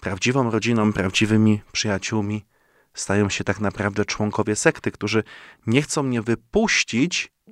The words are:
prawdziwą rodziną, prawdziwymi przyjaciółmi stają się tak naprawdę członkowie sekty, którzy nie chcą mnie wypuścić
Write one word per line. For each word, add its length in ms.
prawdziwą 500
rodziną, 420
prawdziwymi 680
przyjaciółmi 720
stają 360
się 140
tak 160
naprawdę 460
członkowie 500
sekty, 360
którzy 320
nie 140
chcą 220
mnie 180
wypuścić 1080